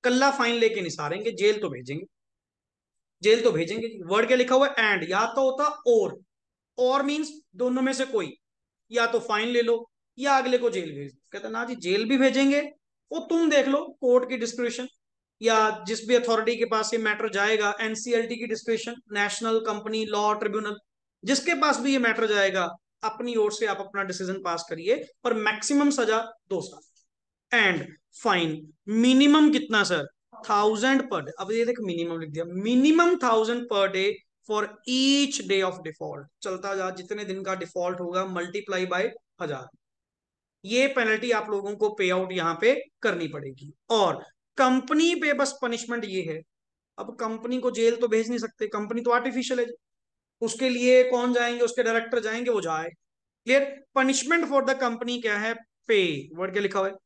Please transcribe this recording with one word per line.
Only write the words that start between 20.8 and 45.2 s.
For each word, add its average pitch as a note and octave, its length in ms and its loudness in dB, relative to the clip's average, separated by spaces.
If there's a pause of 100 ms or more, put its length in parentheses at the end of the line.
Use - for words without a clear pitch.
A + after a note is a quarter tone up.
जिसके C4+ 280 0
पास C#4 260 2
भी C4+ 120 -2
ये C4+ 80 2
matter A3+ 280 0
जाएगा, F#3+ 420 0 (340)
अपनी A#3 320 -6
ओर G#3 160 2
से A3 140 -4
आप G3 120 -2
अपना G3 260 -6
decision F#3 380 -6
pass E3+ 280 -4
करिए, F3+ 360 -2 (180)
पर A#3+ 100 0
maximum A3 560 0
सजा A#3 320 0 (280)
दो - 120 -4
साल। - 320 -18 (680)
and F3+ 380 0 (260)
fine, D#3+ 500 -2 (140)
Minimum C4+ 640 6
कितना G#3+ 320 0
sir? D#3 240 -2 (420)
thousand G#3+ 520 4
per G#3 180 -4
day। C#3 200 -10
अब F#3+ 120 -8
ये A3+ 140 0
देख, A#3+ 160 -2
minimum E3+ 380 -4
लिख D#3+ 100 -10
दिया, D#3+ 160 -8
minimum C4+ 760 4
thousand A3+ 360 2 (140)
per G3 220 2
day G3 160 0 (400)
for G#3 160 -2 (220)
each C4+ 460 2
day G3 260 0
of F#3 120 0
default। D#3 520 -12 (160)
चलता G3 340 -8
जा, F#3 140 -4
जितने F#3+ 360 -10
दिन F#3+ 180 -8
का F#3+ 120 -4
default F3 440 -6
होगा, F3+ 260 -4
multiply F#3 640 -6
by F#3+ 180 0 (320)
हजार, C3+ 260 -8 (960)
ये B3 220 2
penalty B3 440 0
आप G#3+ 180 0
लोगों G3+ 260 -4
को G#3 140 0
पे G3 200 -2
आउट F#3 220 0
यहाँ E3 300 -2
पे A#3+ 200 4 (200)
करनी E3+ 260 -2
पड़ेगी। C#3 460 -12 (160)
और G3 340 2 (340)
company C#4 580 2
पे D4 180 0